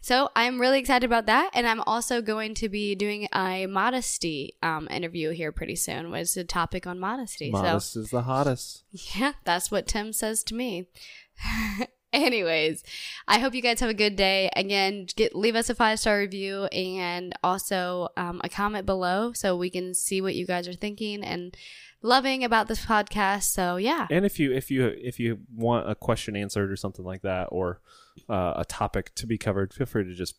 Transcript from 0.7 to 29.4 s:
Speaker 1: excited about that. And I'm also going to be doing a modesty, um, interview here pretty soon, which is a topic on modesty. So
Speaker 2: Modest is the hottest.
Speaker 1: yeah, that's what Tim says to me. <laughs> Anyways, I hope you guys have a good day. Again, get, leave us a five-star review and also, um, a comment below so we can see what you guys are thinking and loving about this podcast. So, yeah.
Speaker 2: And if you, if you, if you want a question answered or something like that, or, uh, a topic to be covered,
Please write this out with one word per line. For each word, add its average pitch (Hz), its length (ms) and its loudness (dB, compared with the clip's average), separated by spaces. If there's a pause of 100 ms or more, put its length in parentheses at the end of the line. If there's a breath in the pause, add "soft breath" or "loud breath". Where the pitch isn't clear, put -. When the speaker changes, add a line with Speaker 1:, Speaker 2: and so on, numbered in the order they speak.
Speaker 1:
excited 254 280 4
about 226 200 2
that. 254 280 4
And 240 120 4
I'm 226 160 2
also 233 400 0
going 220 320 -4
to 220 140 -2
be 202 260 -2
doing 208 400 -2
a 185 320 0
modesty, 196 960 -2
um, 160 280 -2
interview 165 400 -4
here 165 220 -4
pretty - 240 -6
soon, 165 340 -4
which 165 120 -4
is - 140 0
a 180 80 -4
topic 175 420 0
on 180 140 -6
modesty. 196 500 -6
So 101 120 0
Speaker 2:
Modest 101 340 0
is 110 140 -6
the 123 120 0
hottest. 131 720 0
Speaker 1:
yeah, 247 400 -2 (120)
that's 175 260 0
what 202 160 0
Tim 220 260 -2
says 220 320 -2
to 220 100 -8
me. 220 380 -4
<laughs> - 920 -4 (260)
Anyways, 170 680 2 (460 loud breath)
I 214 100 8
hope 247 160 2
you 254 80 -4
guys 233 160 2
have 247 120 2
a 214 40 0
good 208 220 2
day. 190 400 4
Again, 196 580 2
get, - 220 4
leave 220 180 2
us 226 160 2
a 226 60 0
five-star 220 420 4
review 196 540 -2
and 180 600 -4 (120)
also, 180 720 0
um, 175 260 -4
a 180 60 -4
comment 208 360 -2
below 196 480 2
so 196 220 2
we 180 160 0
can 185 240 -4
see - 260 0
what 190 140 0
you 180 100 -2
guys 180 220 -2
are 180 60 -10
thinking 208 500 -6
and 175 340 -6 (460 loud breath)
loving 262 400 4
about 220 240 4
this 220 180 -4
podcast. 202 600 2
So, 180 320 0
yeah. 240 340 0
Speaker 2:
And 175 160 4
if 190 140 0
you, 139 120 4
if 131 200 -2
you, 131 140 4 (140)
if 120 200 -6
you 117 180 0 (160)
want 113 340 2
a 107 60 0
question - 400 -2
answered 101 380 0
or 95 40 -4
something 98 280 -8
like 95 180 -8
that, 92 300 0
or, 87 280 -2 (480 loud breath)
uh, 90 280 2
a 87 80 -2
topic - 500 -2
to - 140 -8
be 113 100 0
covered, 98 340 0